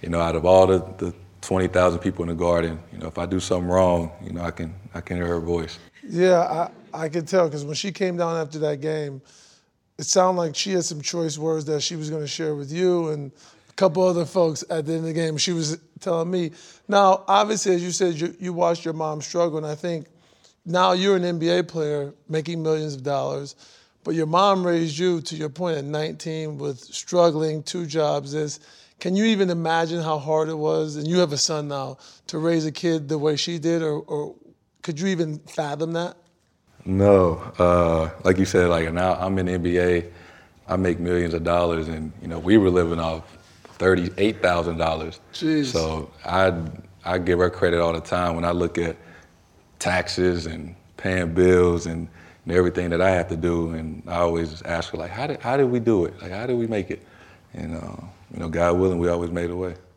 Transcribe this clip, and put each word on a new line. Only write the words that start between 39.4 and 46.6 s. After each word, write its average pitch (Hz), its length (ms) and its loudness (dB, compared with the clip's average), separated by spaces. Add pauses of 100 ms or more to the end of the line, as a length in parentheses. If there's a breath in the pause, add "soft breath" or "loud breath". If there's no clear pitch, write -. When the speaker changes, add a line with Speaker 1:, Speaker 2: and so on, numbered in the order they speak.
Speaker 1:
the 90 60 -2
N 90 100 -2
B 87 160 2
A, 87 260 2 (600 loud breath)
I 92 100 -2
make 90 220 2
millions 87 360 0
of 82 100 -2
dollars, 85 440 0
and, 78 220 -8 (120)
you - 40 -12
know, 85 120 -8
we 90 180 6
were 95 140 8
living 85 280 2
off 82 240 -4 (520)
thirty-eight 92 680 0
thousand 85 360 0
dollars. 80 420 -4 (120)
Speaker 2:
Jeez. 156 340 -2
Speaker 1:
So 80 440 -4 (140)
I, 90 340 2 (460)